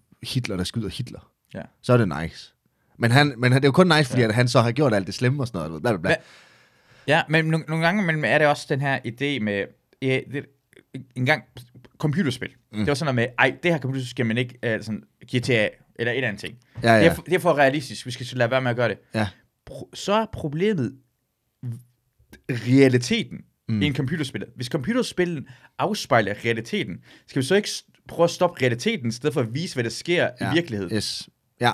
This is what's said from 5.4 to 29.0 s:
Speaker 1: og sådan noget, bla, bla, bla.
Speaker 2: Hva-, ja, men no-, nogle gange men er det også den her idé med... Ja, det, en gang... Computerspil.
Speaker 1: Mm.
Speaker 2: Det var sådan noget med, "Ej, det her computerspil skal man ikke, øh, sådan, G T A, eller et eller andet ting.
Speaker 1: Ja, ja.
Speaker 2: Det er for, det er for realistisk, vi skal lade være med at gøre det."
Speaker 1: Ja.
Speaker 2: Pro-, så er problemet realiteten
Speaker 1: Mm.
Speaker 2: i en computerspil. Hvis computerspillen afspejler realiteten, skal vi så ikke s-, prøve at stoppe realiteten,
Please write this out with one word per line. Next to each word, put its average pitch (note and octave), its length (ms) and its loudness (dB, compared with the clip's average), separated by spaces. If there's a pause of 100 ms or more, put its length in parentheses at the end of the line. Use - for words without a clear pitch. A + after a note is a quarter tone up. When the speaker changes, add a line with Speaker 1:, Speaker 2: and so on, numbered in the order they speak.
Speaker 1:
og A2+ 40 -2
sådan F2 220 -6
noget, D#2+ 140 -8
bla, A#2+ 100 0
bla, F#2+ 80 0
bla. F2+ 140 0
Speaker 2:
Hva-, - 60 -2 (840)
ja, D3+ 220 2
men D#3+ 260 2
no-, D#3 140 -4
nogle D#3+ 180 -2
gange G3+ 160 2 (100)
men D3+ 120 -2
er A#2+ 140 2
det D3+ 80 4
også C#3+ 220 0
den C#3 120 -2
her C#3 180 0
idé B2 460 -4
med... G2+ 200 -2 (380)
Ja, C3 180 0 (120)
det, C#3 120 -8 (720)
en B2+ 100 0
gang... D3+ 160 2 (560)
Computerspil. D3+ 500 -2 (240)
Speaker 1:
Mm. G#2 60 -6
Speaker 2:
Det G#2+ 80 0
var C#3+ 80 2
sådan C3+ 200 -2
noget A#2 140 0
med, - 100 -12
"Ej, C3 240 4
det F3 80 2
her D#3+ 80 0
computerspil C3 320 -6
skal B2 160 -2
man A2+ 120 -2
ikke, B2+ 240 -6
øh, A2+ 200 -2
sådan, G#2+ 200 -8 (340)
G A#2+ 60 0
T C#3 80 -2
A, A2 180 4 (280)
eller A#2 160 -2
et A#2 40 -4
eller B2+ 120 -2
andet G2+ 120 -8
ting. - 140 -12 (280)
Speaker 1:
Ja, A#2 120 6
ja. A2 60 8
Speaker 2:
Det D#3+ 60 8
er E3+ 80 6
for, - 80 -8
det D#3 120 0
er F3+ 40 2
for D#3+ 200 2
realistisk, C3+ 480 0
vi B2+ 40 -8
skal B2 160 -10 (120)
lade A#2 120 2
være C3 120 2
med B2+ 80 0
at A#2 60 -2
gøre A#2+ 120 0
det." G2 100 -4 (160)
Speaker 1:
Ja. G#2+ 120 0 (440)
Speaker 2:
Pro-, - 240 -16
så - 180 -4
er A3 200 2
problemet D#3+ 640 -2 (1600)
realiteten B2+ 880 2 (300)
Speaker 1:
Mm. A2 140 0
Speaker 2:
i D3 40 2
en C#3+ 80 -2
computerspil. C3+ 500 -4 (120)
Hvis A#2+ 100 -8
computerspillen F3 800 -2 (320)
afspejler B2 560 0 (100)
realiteten, A2+ 520 -4 (320)
skal C3+ 140 -2
vi C3 40 -2
så F#3 80 2
ikke G3+ 160 2
s-, - 140 -10 (240)
prøve E3+ 160 2
at E3+ 60 4
stoppe F3 320 -2
realiteten, B2+ 460 0